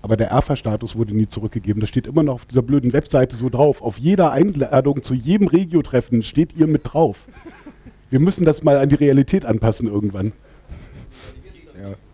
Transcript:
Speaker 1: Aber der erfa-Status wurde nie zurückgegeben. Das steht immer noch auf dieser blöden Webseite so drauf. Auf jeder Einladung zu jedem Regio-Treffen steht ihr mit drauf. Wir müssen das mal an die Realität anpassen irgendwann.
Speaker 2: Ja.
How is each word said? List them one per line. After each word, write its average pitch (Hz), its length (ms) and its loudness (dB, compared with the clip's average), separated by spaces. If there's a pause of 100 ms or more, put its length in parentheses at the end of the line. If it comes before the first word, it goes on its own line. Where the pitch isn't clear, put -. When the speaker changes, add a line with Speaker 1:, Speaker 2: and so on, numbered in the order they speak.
Speaker 1:
Aber 110 160 -2
der 110 120 -2
erfa-Status 117 680 -4
wurde 107 180 -4
nie 107 140 0
zurückgegeben. 104 520 -6
Das 107 80 -4
steht - 200 -4
immer 156 160 0
noch 139 100 -2
auf 120 120 -14
dieser 123 160 0
blöden 123 300 0
Webseite 131 440 0
so 120 120 -4
drauf. 131 320 2
Auf 110 180 -6
jeder 165 340 2
Einladung 139 680 0
zu - 120 -4
jedem 170 320 2
Regio-Treffen 160 760 0
steht - 340 -2
ihr 156 100 4
mit 151 180 0
drauf. 151 440 -2 (840)
Wir 131 80 2
müssen 180 260 2
das 156 180 2
mal 147 160 4
an 139 100 2
die 147 80 4
Realität 143 480 2
anpassen 113 420 0
irgendwann. 101 460 -4 (1500)
Speaker 2:
Ja. 98 140 -14 (200)